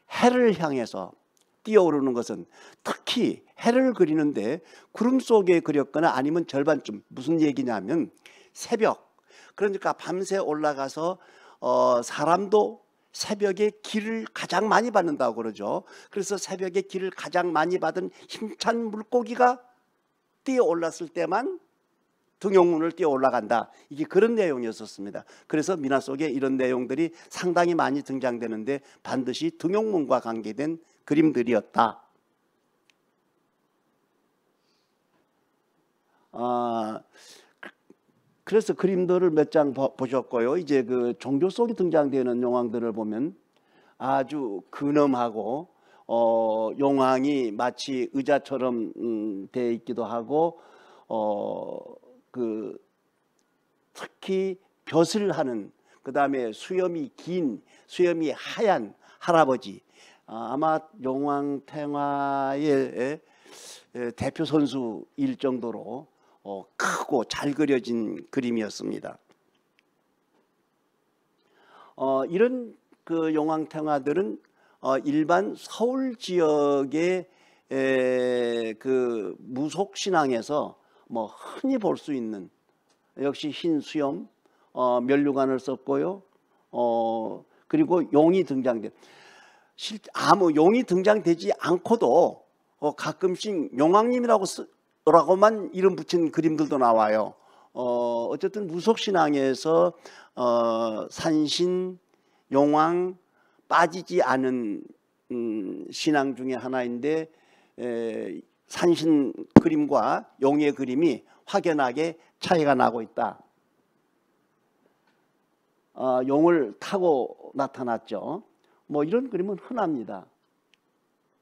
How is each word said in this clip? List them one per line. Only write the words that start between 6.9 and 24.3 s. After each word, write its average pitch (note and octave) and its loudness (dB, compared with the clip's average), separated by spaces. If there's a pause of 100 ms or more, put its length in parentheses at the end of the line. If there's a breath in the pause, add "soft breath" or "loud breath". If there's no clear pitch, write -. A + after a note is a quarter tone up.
무슨 C#3+ -2
얘기냐면 B2+ 0 (440 soft breath)
새벽, - -2 (420 soft breath)
그러니까 F#3+ 0
밤새 F#3 -4
올라가서, D3+ -2 (400 loud breath)
어, B2 4
사람도 G3 2 (300)
새벽에 G3+ -2 (120)
길을 A3 -4
가장 G3+ 0
많이 G#3+ 4
받는다고 C#3+ 2
그러죠. A2 -6 (260 loud breath)
그래서 G3 -4
새벽에 F#3 -4
길을 F#3+ -6
가장 F3 -2
많이 E3 2
받은 F3 -4 (200 loud breath)
힘찬 A#3 -4
물고기가 A#3+ 0 (840)
뛰어올랐을 E3+ 0
때만 A3+ -4 (800)
등용문을 F3 4
뛰어 E3+ 0
올라간다. B2 2 (200 soft breath)
이게 D3 -6
그런 A3 4